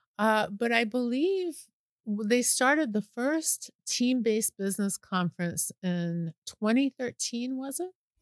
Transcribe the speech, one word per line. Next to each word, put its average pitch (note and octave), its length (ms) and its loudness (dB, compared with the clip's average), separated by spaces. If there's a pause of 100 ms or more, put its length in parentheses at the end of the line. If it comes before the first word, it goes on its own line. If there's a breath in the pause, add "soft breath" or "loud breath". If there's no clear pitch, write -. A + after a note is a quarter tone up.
(200)
Uh, G#3+ 260 2
but G#3 240 -2
I A#3 140 4
believe C#4 840 0 (400)
w-, G#3 220 -2
they B3 140 4
started C4+ 500 2
the G#3 100 0
first D4 680 -2 (160)
team-based A#3 680 2
business G3 400 -2
conference F3 760 -2 (100)
in E3+ 500 -2 (140)
twenty B3 440 0
thirteen, B3+ 680 -6
was C4+ 240 -6
it? F4+ 100 -6 (320)